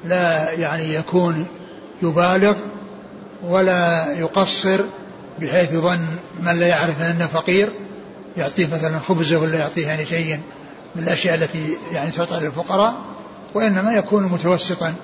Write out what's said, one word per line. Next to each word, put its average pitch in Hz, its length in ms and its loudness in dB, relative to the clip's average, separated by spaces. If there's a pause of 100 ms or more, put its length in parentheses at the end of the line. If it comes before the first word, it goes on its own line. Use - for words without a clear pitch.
لا 165 480 2
يعني 160 420 -2
يكون 170 520 2 (560)
يبالغ 180 520 4 (880)
ولا 175 720 2
يقصر 190 680 2 (580)
بحيث 156 340 2
يظن 165 340 2 (360)
من 170 180 2
لا 175 60 6
يعرف 160 360 2
أنه 170 240 0
فقير 180 440 2 (680)
يعطيه 170 300 0
مثلا 160 320 -2
خبزه 165 400 2
ولا 160 200 2
يعطيه 151 280 -2
يعني 156 200 -2
شيء 160 340 -2 (560)
من 165 60 -6
الأشياء 165 320 2
التي 156 420 -2 (160)
يعني 151 180 -2
تعطى 170 300 -2
للفقراء، 180 540 0 (600)
وإنما 208 380 2
يكون 208 300 4
متوسطا 175 800 2